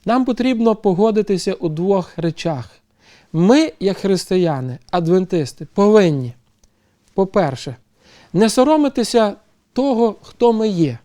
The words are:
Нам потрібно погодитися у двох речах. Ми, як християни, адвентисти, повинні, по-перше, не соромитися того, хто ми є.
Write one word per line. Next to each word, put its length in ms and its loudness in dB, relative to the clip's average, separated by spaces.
Нам 200 0
потрібно 500 0
погодитися 800 0
у 160 -6
двох 480 -2
речах. 520 -6
Ми, 460 4
як 180 -2
християни, 800 -2
адвентисти, 840 -2
повинні, 600 2
по-перше, 600 -4
не 160 2
соромитися 840 2
того, 480 0
хто 320 0
ми 140 0
є. 380 -2